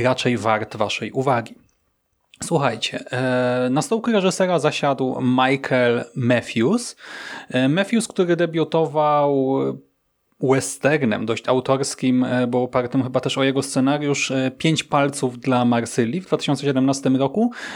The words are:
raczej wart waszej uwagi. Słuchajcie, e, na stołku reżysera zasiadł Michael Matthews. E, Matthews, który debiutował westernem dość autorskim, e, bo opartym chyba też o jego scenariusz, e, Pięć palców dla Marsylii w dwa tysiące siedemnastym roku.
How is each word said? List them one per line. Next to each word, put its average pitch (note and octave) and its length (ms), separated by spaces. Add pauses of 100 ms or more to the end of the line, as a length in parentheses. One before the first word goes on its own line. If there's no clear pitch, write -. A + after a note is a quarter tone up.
raczej B2 320
wart A2 400
waszej G#2 360
uwagi. B2+ 420 (880)
Słuchajcie, C3+ 680
e, B2+ 600
na C#3+ 120
stołku A3+ 300
reżysera F#3 460
zasiadł C3+ 600
Michael B2+ 840 (120)
Matthews. B2 800 (520)
E, C3 200
Matthews, G3 400
który F3 280
debiutował D3+ 1200 (840)
westernem C3 840
dość A2 220
autorskim, B2+ 760
e, B2 220
bo B2 160
opartym B2+ 400
chyba B2+ 180
też C3+ 180
o C3+ 60
jego C3+ 180
scenariusz, C#3+ 680
e, C3 280
Pięć D#3 260
palców C#3 540
dla B2 260
Marsylii A#2+ 560
w F#3 60
dwa D#3 100
tysiące C#3+ 300
siedemnastym C3+ 500
roku. C#3 340 (260)